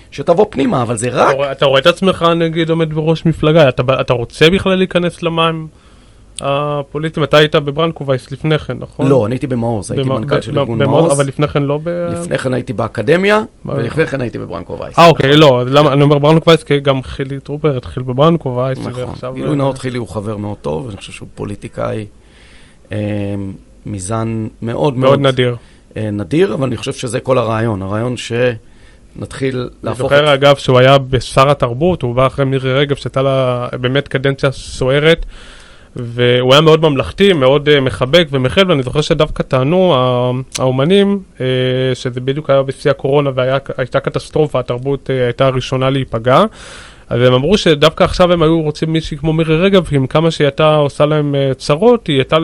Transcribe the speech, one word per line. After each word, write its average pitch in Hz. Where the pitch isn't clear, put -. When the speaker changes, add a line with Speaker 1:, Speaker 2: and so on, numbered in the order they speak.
Speaker 1:
שתבוא 175
פנימה, 233
אבל 117
זה 120
רק 139
Speaker 2:
אתה 135
רואה, 139
אתה 135
רואה 135
את 135
עצמך, 175
נגיד, 165
עומד 160
בראש 156
מפלגה? 156
אתה 127
ב-, 127
אתה 131
רוצה 123
בכלל 190
להיכנס 185
למים 165
הפוליטיים? 147
אתה 139
היית 151
בברנקו 151
וייס 135
לפני 151
כן, 123
נכון? -
Speaker 1:
לא, 131
אני 117
הייתי 131
במעוז, 117
הייתי 131
Speaker 2:
במ-, 131
Speaker 1:
מנכ"ל 143
Speaker 2:
ב-, -
Speaker 1:
של -
Speaker 2:
ב-, 147
Speaker 1:
ארגון 120
Speaker 2:
במעוז, 147
Speaker 1:
מעוז. 139
Speaker 2:
אבל 139
לפני 147
כן 147
לא 143
ב- 165
Speaker 1:
לפני 170
כן 127
הייתי 127
באקדמיה, 156
Speaker 2:
ב- -
Speaker 1:
ולפני 139
כן 139
הייתי 113
בברנקו 90
וייס. -
Speaker 2:
אה, 170
אוקיי, 143
לא, 139
אז 123
למה, 143
אני 143
אומר 147
ברנקו 156
וייס, 160
כי 143
גם 139
חילי 135
טרופר 147
התחיל -
בברנקו 135
וייס, 131
Speaker 1:
נכון. 113
Speaker 2:
ועכשיו, 127
Speaker 1:
גילוי 131
Speaker 2:
אה, 151
Speaker 1:
נאות, 135
חילי 127
הוא 113
חבר 104
מאוד 104
טוב, 120
אני 101
חושב -
שהוא -
פוליטיקאי, 110
אה, 101
מזן 110
מאוד, 117
Speaker 2:
מאוד -
Speaker 1:
מאוד, 135
Speaker 2:
נדיר. 127
Speaker 1:
אה, 107
נדיר, 139
אבל 143
אני 123
חושב 139
שזה 123
כל 127
הרעיון, 110
הרעיון 107
שנתחיל -
Speaker 2:
אני 123
Speaker 1:
להפוך 113
Speaker 2:
זוכר, 139
Speaker 1:
את 143
Speaker 2:
אגב, 139
שהוא 131
היה 131
בשר 131
התרבות, 143
הוא 120
בא 131
אחרי 139
מירי 131
רגב, 139
שהייתה 135
לה 127
באמת 131
קדנציה 135
סוערת, 143
והוא 123
היה 143
מאוד 160
ממלכתי, 160
מאוד, 143
אה, 147
מחבק 135
ומכיל, 139
ואני 143
זוכר 123
שדווקא 156
טענו, 160
ה-, 123
האומנים, 185
אה, 127
שזה 123
בדיוק 139
היה 139
בשיא -
הקורונה, 143
והיה, 131
הייתה 135
קטסטרופה, 143
התרבות, 131
אה, 131
הייתה 131
הראשונה 131
להיפגע. 131
אז 120
הם 127
אמרו 147
שדווקא 156
עכשיו 175
הם 170
היו 160
רוצים 156
מישהי 160
כמו 151
מירי 160
רגב, 185
עם 135
כמה 165
שהיא 151
הייתה 151
עושה 147
להם, 147
אה, 139
צרות, 220
היא 147
הייתה, 131